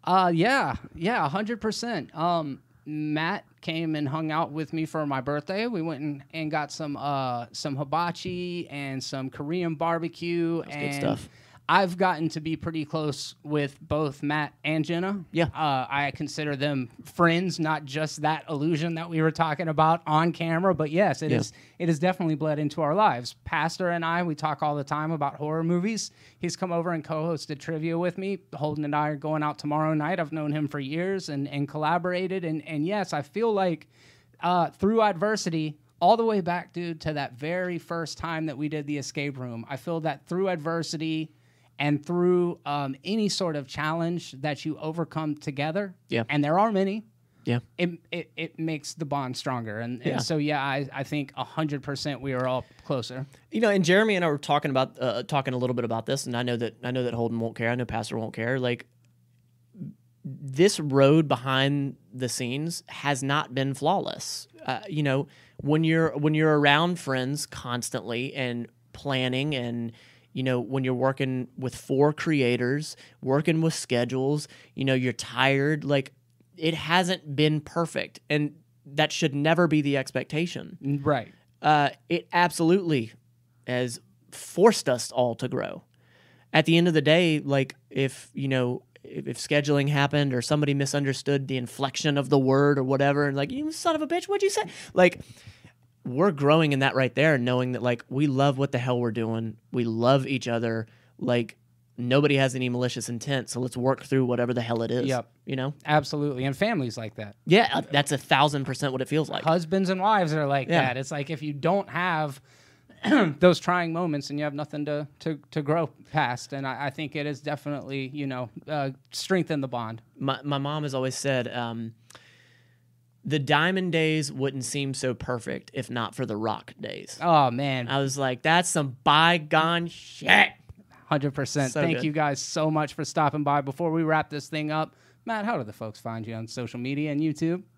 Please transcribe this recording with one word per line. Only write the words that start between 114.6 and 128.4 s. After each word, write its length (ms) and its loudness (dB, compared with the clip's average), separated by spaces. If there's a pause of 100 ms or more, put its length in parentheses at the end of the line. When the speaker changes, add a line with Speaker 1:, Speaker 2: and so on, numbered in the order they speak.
Speaker 1:
to, 220 -4 (120)
to, 200 -4 (120)
to 100 -4
grow 260 0 (240)
past. 420 0
And 140 -6
I, 200 -4
I 20 0
think 260 -6
it 100 -2
has 160 -4
definitely, 720 -6
you 140 -6
know, 220 -6 (180)
uh, 220 -2 (220)
strengthened 520 0
the 40 -4
bond. 340 -6 (160)
Speaker 2:
My, 260 -2
my 140 0
mom 260 -2
has 120 -4
always 200 0
said, 400 0
um, 380 -6 (1300)
"The 160 0
Diamond 520 2
days 400 0
wouldn't 340 -4
seem 300 -4
so 180 -2
perfect 600 -8
if 160 -8
not 260 -4
for 100 -4
the 100 -6
Rock 440 -4
days." 420 -12
Speaker 1:
Oh, 300 6
man. 360 -2
Speaker 2:
I 120 0
was 180 -2
like, 240 -2